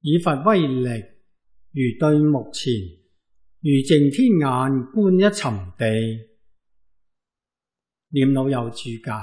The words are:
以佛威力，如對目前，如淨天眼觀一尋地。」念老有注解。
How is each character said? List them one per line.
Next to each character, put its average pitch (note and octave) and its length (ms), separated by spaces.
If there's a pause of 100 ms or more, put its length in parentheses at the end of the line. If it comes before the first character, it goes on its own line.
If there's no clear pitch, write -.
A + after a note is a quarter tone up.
以 D#3 180
佛 E3+ 240
威 F#3+ 240
力， B2+ 220 (800)
如 B2+ 280
對 D3+ 200
目 D3 340
前， - 200 (880)
如 D#3 100 (100)
淨 C#3+ 300
天 A3+ 280
眼 C#3+ 100 (440)
觀 F#3+ 260
一 F#3+ 140
尋 G2+ 440
地。」 A2+ 520 (1800)
念 C#3 200
老 C3+ 160
有 A#2+ 220
注 - 180 (160)
解。 B2+ 60 (120)